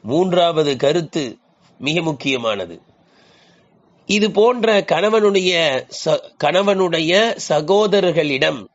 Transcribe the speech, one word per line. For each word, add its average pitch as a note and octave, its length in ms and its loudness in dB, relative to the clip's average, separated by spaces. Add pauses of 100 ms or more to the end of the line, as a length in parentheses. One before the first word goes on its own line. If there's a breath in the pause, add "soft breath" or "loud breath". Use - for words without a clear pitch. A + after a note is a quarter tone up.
மூன்றாவது E3 720 0
கருத்து D3+ 480 -2 (560)
மிக D3 220 -4
முக்கியமானது. A#2 760 -4 (1300 soft breath)
இது G#3 220 0
போன்ற A3+ 360 2 (180)
கணவனுடைய G3 680 2 (420)
ச-, D3+ 280 -2 (140)
கணவனுடைய F3 760 0 (300)
சகோதரர்களிடம் D#3+ 1200 0 (140)